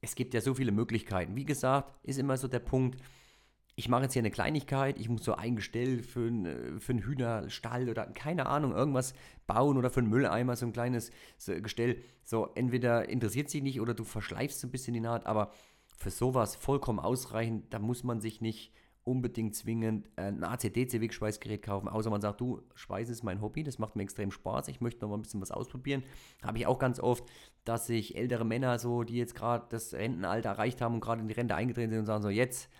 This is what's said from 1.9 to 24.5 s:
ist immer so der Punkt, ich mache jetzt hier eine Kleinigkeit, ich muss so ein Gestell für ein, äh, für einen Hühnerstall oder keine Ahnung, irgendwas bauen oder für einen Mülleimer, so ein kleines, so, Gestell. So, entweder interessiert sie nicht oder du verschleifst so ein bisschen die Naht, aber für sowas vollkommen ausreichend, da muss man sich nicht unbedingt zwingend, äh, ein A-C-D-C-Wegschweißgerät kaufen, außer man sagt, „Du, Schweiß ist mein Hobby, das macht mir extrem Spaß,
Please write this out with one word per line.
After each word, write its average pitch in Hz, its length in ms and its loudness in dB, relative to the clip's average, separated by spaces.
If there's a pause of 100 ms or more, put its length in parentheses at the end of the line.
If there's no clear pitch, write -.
ist 135 140 -4
immer 135 200 2
so 135 100 -2
der - 120 0
Punkt, 131 420 2 (760)
ich 113 100 -4
mache 123 140 4
jetzt 131 100 -2
hier 127 80 4
eine 107 100 2
Kleinigkeit, 135 640 0
ich 110 100 -6
muss 117 160 -2
so 113 120 2
ein 117 200 -2
Gestell 120 460 0
für 117 260 -2
ein, 113 180 0
äh, 67 340 -6
für - 140 -2
einen 117 100 2
Hühnerstall 117 840 -2
oder 110 180 -2
keine 156 400 -2
Ahnung, 143 240 2
irgendwas 131 420 2 (320)
bauen 135 320 6
oder 123 140 4
für - 80 2
einen 117 100 4
Mülleimer, 120 460 4
so 123 100 -2
ein 113 80 -2
kleines, 120 380 0 (260)
so, - 240 -4
Gestell. 120 400 0 (220)
So, - 320 0
entweder 120 520 4
interessiert 120 440 0
sie 147 100 -2
nicht 135 180 -2
oder 117 140 0
du 113 100 -4
verschleifst - 580 -4
so 127 60 -6
ein 123 40 -6
bisschen 127 240 -4
die 117 40 0
Naht, 117 280 0
aber 107 240 2 (440)
für - 140 -6
sowas 123 460 2
vollkommen 135 440 0
ausreichend, 113 720 -2
da 120 60 -4
muss 117 260 -2
man 120 160 0
sich 110 220 -6
nicht 110 320 -4 (300)
unbedingt 117 520 0
zwingend, 110 640 0
äh, 90 60 -4
ein 101 200 -2
A-C-D-C-Wegschweißgerät 110 1160 -2
kaufen, 101 260 -4
außer 110 220 0
man 104 100 2
sagt, 104 220 0
„Du, 123 220 -2 (100)
Schweiß 107 360 -6
ist 113 140 -8
mein 98 180 -2
Hobby, 156 220 -4
das 139 160 -6
macht 110 160 -4
mir 104 80 -2
extrem 98 280 -4
Spaß, 120 360 -4